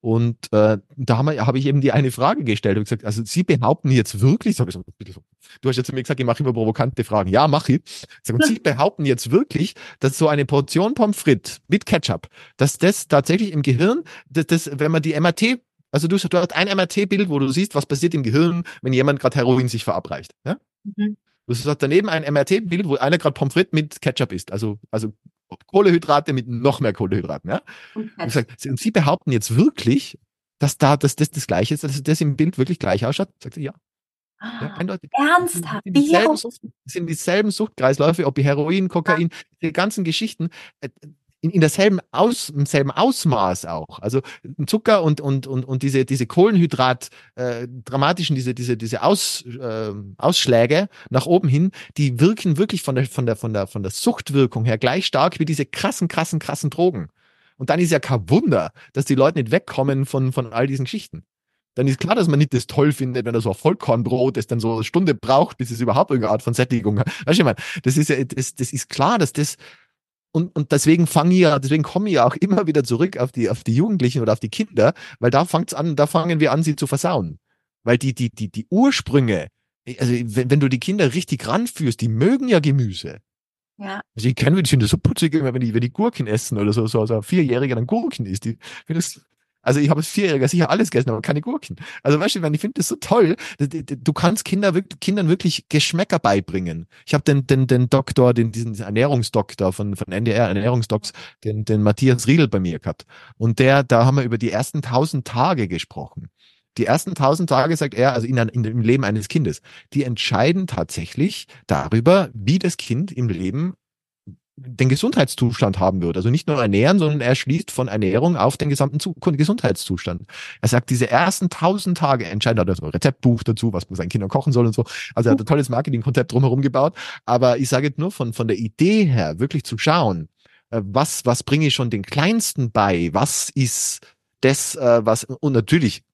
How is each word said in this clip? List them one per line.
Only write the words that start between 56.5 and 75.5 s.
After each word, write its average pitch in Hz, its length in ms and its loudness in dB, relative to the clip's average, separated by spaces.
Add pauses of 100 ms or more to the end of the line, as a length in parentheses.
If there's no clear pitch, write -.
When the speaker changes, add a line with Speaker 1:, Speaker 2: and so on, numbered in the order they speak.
Speaker 1:
Drogen. 160 380 0 (480)
Und 131 140 -6
dann 160 100 2
ist 175 100 2
ja 160 80 4
kein 113 320 -2
Wunder, 143 420 2 (200)
dass 135 120 -2
die 139 120 0
Leute 147 240 4
nicht 113 100 -4
wegkommen 139 560 -2
von, 131 260 -2
von 117 200 -6
all 120 160 0
diesen 135 160 -4
Geschichten. - 400 -12 (500)
Dann 131 140 0
ist 131 100 0
klar, 190 160 0
dass 196 140 2
man 143 100 4
nicht 147 140 2
das 123 140 -2
toll 147 260 2
findet, 127 320 -4
wenn 117 100 -4
er 117 60 2
so 107 100 -2
ein 95 60 -4
Vollkornbrot, 123 800 0
das 117 100 -4
dann 117 140 -4
so 113 140 -2
eine 113 100 -4
Stunde 170 300 0
braucht, 131 440 2
bis 120 120 -6
es 117 100 -6
überhaupt 123 300 2
irgendeine 110 220 0
Art 110 100 -2
von 120 120 -2
Sättigung 107 460 0
hat. - 60 0 (180)
Weißt 170 140 2
du, 220 40 4
ich - 20 6
meine, 120 120 2 (260)
das 127 140 2
ist 147 140 2
ja, 135 120 2
das, - 320 -6
das - 180 -6
ist - 180 -8
klar, 190 280 2
dass 165 140 0
das - 240 -4 (760)
und, 170 240 -4
und 147 160 -2
deswegen 160 340 4
fange 165 280 4
ich 185 60 4
ja, 151 180 6
deswegen 139 240 0
komme 196 260 -2
ich 185 60 0
ja 120 120 6
auch 127 100 0
immer 196 300 0
wieder 151 160 2
zurück 127 360 -2
auf 123 140 -2
die, 113 160 -2
auf 117 140 -4
die 117 140 0
Jugendlichen 139 460 0
oder 107 100 2
auf 107 80 0
die 113 80 -6
Kinder, 202 460 0 (260)
weil 120 100 2
da 135 140 4
fangt's 165 300 -2